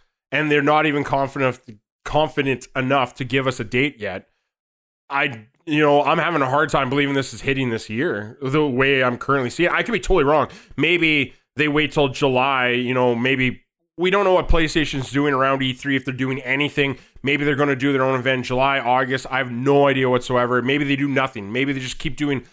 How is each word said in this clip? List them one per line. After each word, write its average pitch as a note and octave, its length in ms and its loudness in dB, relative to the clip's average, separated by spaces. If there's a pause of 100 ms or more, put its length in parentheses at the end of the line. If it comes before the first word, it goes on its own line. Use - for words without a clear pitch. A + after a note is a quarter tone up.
(300)
and D3+ 180 -2
they're D3 140 2
not D3+ 240 4
even C#3+ 160 0
confident, C3+ 560 -2 (460)
confident C#3+ 720 -2
enough C3 400 0
to C3+ 80 -8
give C3 240 -2
us B2+ 100 -2
a A#2+ 60 -6
date B2 340 -2
yet, G2+ 300 -8 (840)
I, C#3 360 -4 (200)
you D3+ 140 0
know, D3 220 6
I'm D3+ 160 2
having D#3+ 240 0
a C3 60 2
hard C#3+ 220 2
time C#3 180 2
believing C#3 260 0
this C3+ 200 -2
is A2 80 -12
hitting C3+ 280 -2
this A2+ 200 -6
year, A2+ 500 -4
the C#3+ 260 0
way C3+ 380 2
I'm B2 140 0
currently C3+ 320 -2
seeing E3+ 200 0
it. - 20 0
I E3 100 0
could G3+ 100 -6
be G#3 80 -2
totally F3+ 240 2
wrong. C#3 240 2 (280)
Maybe D#3 580 0 (220)
they D3+ 120 0
wait D3+ 240 0
till C#3+ 160 2
July, C3 600 0
you B2 240 0
know, B2+ 200 2
maybe B2+ 480 0 (360)
we F3+ 120 0
don't G3+ 140 2
know F#3 80 4
what E3 160 2
PlayStation's D3 640 2
doing C#3+ 220 0
around C3+ 280 2
E C3 120 -2
three, C#3 220 -2
if C3+ 80 -4
they're C3+ 100 -6
doing C3 260 -4
anything. C#3 580 -2 (240)
Maybe C#3+ 220 -2
they're D3 100 0
gonna C#3+ 220 0
do C#3 160 0
their C3+ 100 0
own C3 160 0
event B2+ 200 -2
in B2+ 40 -4
July, C3 380 0
August. B2+ 500 0
I C3 80 -2
have B2+ 140 -4
no C#3 340 4
idea C3 220 2
whatsoever. B2 540 0
Maybe C#3+ 220 0
they C#3 120 0
do C#3 120 -2
nothing. C3 440 -4
Maybe C3+ 220 -2
they C3+ 60 -6
just B2+ 180 -8
keep C#3+ 180 -6
doing C#3+ 360 -2